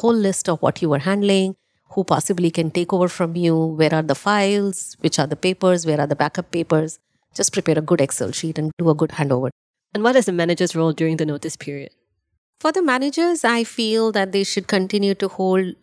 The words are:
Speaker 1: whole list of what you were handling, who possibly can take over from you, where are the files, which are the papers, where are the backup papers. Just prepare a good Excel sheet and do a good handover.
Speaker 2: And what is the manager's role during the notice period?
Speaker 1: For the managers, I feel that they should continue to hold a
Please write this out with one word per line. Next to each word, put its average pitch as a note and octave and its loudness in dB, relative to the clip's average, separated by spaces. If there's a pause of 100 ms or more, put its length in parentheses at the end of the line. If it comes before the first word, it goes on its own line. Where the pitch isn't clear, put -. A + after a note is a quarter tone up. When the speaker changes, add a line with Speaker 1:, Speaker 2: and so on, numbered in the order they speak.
Speaker 1:
whole A#3 2 (160)
list - -4
of D3+ -6
what - 0
you E3 0
were C#3+ 2 (120)
handling, G3 2 (380)
who F#3+ -2
possibly F3 0
can E3 -2
take F3 -2
over F3+ 2
from E3+ -4
you, E3+ 2
where D#3+ 2
are D#3 2
the D3+ 0
files, G3+ 0
which - 0
are G3 2
the D#3 -4 (120)
papers, F3+ 2
where D3+ 0
are D3 0
the D3 -2
backup E3+ -6
papers. D#3+ -2 (360)
Just - 0
prepare E3 0
a D3+ -2 (100)
good E3+ 2
Excel B2+ -2 (100)
sheet D#3+ -6
and D#3 -2
do E3+ 2
a D3+ 4
good D#3 0 (100)
handover. C3+ 0 (460)
Speaker 2:
And G#3 -2
what B3 4
is A#3+ 4
the F#3+ -2
manager's E3+ 0
role D#3+ 2
during D#3+ -2
the D#3+ -2
notice D3+ -6
period? C#3+ -12 (680)
Speaker 1:
For D#4 0
the F#4 0
managers, D4 0
I A#3 2
feel A3 0
that G3 0
they G3 2
should F#3+ -4
continue G3 0
to F#3+ -2
hold F#3 0
a F3+ -8